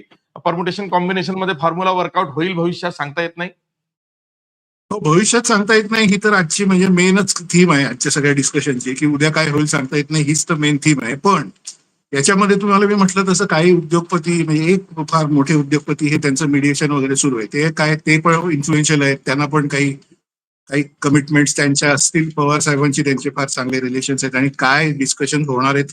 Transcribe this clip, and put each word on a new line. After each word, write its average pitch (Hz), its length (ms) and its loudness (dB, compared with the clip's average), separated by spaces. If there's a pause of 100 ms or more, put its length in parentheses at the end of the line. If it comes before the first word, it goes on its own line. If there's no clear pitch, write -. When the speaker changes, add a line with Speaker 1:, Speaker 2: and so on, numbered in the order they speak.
(460)
Speaker 1:
परम्युटेशन 180 420 -4
कॉम्बिनेशन 180 480 -2
मध्ये 185 260 -4
फॉर्म्युला 175 300 0
वर्कआउट 180 400 -2
होईल 165 220 -4
भविष्यात, 175 380 -4
सांगता 147 300 -8
येत 170 160 -8
नाही? 175 120 -8 (1400)
Speaker 2:
हो, 214 80 -6
भविष्यात 190 420 2
सांगता 220 340 2
येत 214 160 2
नाही, 220 160 2
ही 202 160 2
तर 214 100 2
आजची 190 320 0
म्हणजे 190 220 4
मेनच 185 480 2 (140)
थीम 175 220 6
आहे 139 140 2
आजच्या 120 260 -4
सगळ्या 143 220 2
डिस्कशनची, 135 600 -2
की 147 120 -2
उद्या 151 260 0
काय 156 180 0
होईल 147 160 0
सांगता 147 320 -2
येत 143 120 -2
नाही, 156 140 0
हीच 147 260 -2
तर 170 40 -2
मेन 151 240 0
थीम 139 260 0
आहे. 117 120 -4
पण 165 340 0 (640)
याच्यामध्ये 190 480 2
तुम्हाला 202 240 4
मी 208 100 2
म्हटलं 190 340 2
तसं 190 160 0
काही 175 260 4
उद्योगपती, 170 720 0
म्हणजे 156 300 0
एक 190 60 2 (300)
फार 160 160 2
मोठे 143 280 2
उद्योगपती 147 540 0
हे 147 100 0
त्यांचं 143 300 -2
मीडिएशन 143 440 0
वगैरे 135 240 0
सुरू 135 220 0
आहे, 107 100 -6
ते 151 240 -2
काय, 156 240 0
ते 156 240 0
पण 165 320 0
इन्फ्लुएन्शियल 151 500 0
आहेत, 139 240 0
त्यांना 143 200 -2
पण 143 220 0
काही, 139 260 -2 (760)
काही 143 140 -2 (180)
कमिटमेंट्स 143 540 2
त्यांच्या 147 380 0
असतील, 160 360 0
पवार 147 300 -2
साहेबांची 143 440 0
त्यांचे 135 260 -2
फार 139 180 -4
चांगले 131 340 -6
रिलेशन्स 131 420 -4
आहेत, 131 120 -4
आणि 135 140 0 (100)
काय 147 320 2
डिस्कशन 139 500 -2
होणार 135 340 0
आहेत, 139 180 0